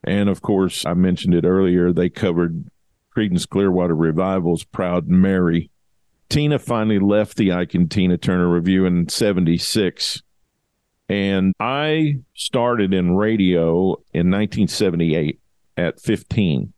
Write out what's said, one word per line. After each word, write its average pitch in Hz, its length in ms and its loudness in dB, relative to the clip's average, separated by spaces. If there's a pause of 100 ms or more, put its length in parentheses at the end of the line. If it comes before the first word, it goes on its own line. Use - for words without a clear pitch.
And 101 240 0
of 92 140 -4
course, 95 440 -2
I 87 80 -2
mentioned 90 400 2
it 85 100 2
earlier, 90 480 2
they 87 180 0
covered 85 600 -2 (440)
Creedence 92 340 -2
Clearwater 90 480 0
Revival's 85 680 0
Proud 87 460 -4
Mary. 90 640 2 (580)
Tina 147 320 0
finally 110 400 0
left 104 360 0
the 98 160 2
Ike 90 220 -2
and 87 160 2
Tina 90 260 0
Turner 90 320 0
Revue 92 360 2
in 87 240 0
seventy-six. 90 1120 -2 (840)
And 98 500 0
I 147 600 -2 (140)
started 117 600 0
in 90 220 2
radio 92 800 2 (180)
in 87 160 2
nineteen 101 380 -2
seventy-eight 82 720 -2 (360)
at 87 240 -4
fifteen. 90 760 -2